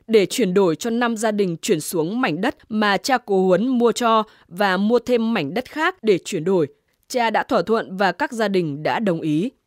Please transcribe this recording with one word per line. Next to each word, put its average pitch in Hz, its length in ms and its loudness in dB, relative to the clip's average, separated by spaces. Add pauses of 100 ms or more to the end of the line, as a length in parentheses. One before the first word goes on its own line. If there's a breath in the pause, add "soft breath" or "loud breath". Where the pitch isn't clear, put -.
để 220 180 4
chuyển 185 280 -2
đổi 180 220 4
cho - 140 -8
năm 233 280 -2
gia 214 140 0
đình 196 300 -2
chuyển 170 200 0
xuống 185 400 -2
mảnh 185 200 -2
đất 262 140 -2 (140 soft breath)
mà 208 280 2
cha 262 200 0
cố 190 300 0
Huấn 190 200 2
mua 240 240 2
cho 220 320 2 (240 soft breath)
và 185 300 0
mua 220 220 2
thêm 233 340 0
mảnh 160 200 -2
đất 240 180 -6
khác 330 320 -4
để 214 220 4
chuyển 165 180 -6
đổi. 175 240 0 (420)
Cha 233 200 0
đã 208 140 0
thỏa 220 180 0
thuận 190 360 -2
và 190 140 2
các 294 220 -4
gia 220 140 -2
đình 165 360 -2
đã 151 160 0
đồng 185 220 0
ý. 160 300 0 (160)